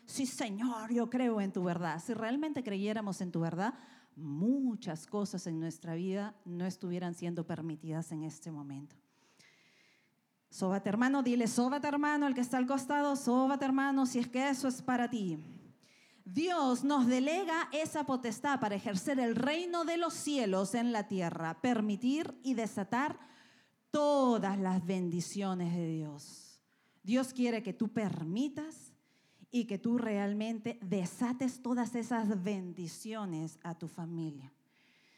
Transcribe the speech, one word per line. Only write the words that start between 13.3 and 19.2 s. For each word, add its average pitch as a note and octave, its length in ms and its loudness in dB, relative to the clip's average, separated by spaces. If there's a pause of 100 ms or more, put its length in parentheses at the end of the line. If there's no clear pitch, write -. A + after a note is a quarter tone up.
hermano", C4+ 440 4
si B3+ 100 -2
es A#3+ 100 0
que C4 220 0
eso C4+ 180 0
es B3+ 140 -2
para A#3+ 260 2
ti. G3 300 -2 (880)
Dios C4 560 2
nos C#4 220 6
delega D#4+ 680 2
esa D4+ 320 0
potestad B3+ 560 0
para G#3 140 0
ejercer G#3 460 0
el A#3 160 2